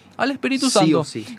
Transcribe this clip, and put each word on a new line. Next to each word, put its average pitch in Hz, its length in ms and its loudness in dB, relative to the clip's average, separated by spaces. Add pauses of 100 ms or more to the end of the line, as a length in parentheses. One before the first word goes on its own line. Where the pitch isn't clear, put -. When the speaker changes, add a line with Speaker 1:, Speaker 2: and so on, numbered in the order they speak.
(180)
Speaker 1:
Al 254 140 0
Espíritu 262 380 -2
Speaker 2:
Sí 233 80 2
o - 20 6
Speaker 1:
Santo. 160 260 4
Speaker 2:
sí. 110 200 -10 (140)